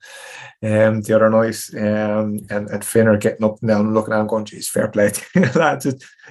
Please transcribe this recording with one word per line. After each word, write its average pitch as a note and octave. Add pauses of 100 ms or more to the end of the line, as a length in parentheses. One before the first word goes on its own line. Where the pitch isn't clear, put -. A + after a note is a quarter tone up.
(640)
um, A2
the A2
other A2
night, A2 (160)
um, G#2+ (100)
and, G#2
and -
Finn A2+
are G#2+
getting -
up G#2+
and A#2
down, G#2+
looking A2
at G#2+
him, G#2+
going, G#2+
"Jeez, -
fair A2
play G#2
to - (100)
you, F#3
<laughs> C3+
lads." C#3+
It's, C3 (260)